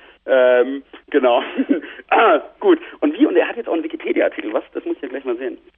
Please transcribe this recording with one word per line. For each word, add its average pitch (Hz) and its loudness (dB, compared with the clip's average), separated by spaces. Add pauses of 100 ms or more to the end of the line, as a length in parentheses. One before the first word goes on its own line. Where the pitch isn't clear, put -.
(240)
Ähm, 127 2 (280)
genau. 127 2 (260)
<laughs> - -4
Ah, 208 4 (180)
gut. 185 4 (220)
Und 151 -2
wie? 294 4
Und - -2
er - 2
hat - -10
jetzt - -8
auch - -4
einen 160 -4
Wikipedia-Artikel. - -4
Was? - -4
Das - -8
muss - -6
ich - -16
ja - -10
gleich - -12
mal 381 -4
sehen. - -8 (200)